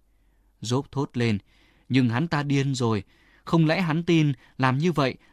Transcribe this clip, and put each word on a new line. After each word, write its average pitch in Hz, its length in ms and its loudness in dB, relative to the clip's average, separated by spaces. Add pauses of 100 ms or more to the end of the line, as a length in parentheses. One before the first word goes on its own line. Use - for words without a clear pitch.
(600)
Job 123 200 -2 (100)
thốt 139 220 -4
lên. 113 240 0 (520)
"Nhưng 123 200 2
hắn 127 180 -2
ta 147 160 -2
điên 139 320 0
rồi. 113 280 -2 (420)
Không 165 200 2
lẽ 165 160 0
hắn 165 220 -2
tin 156 300 2 (240)
làm 131 200 0
như 170 140 0
vậy 139 240 0 (160)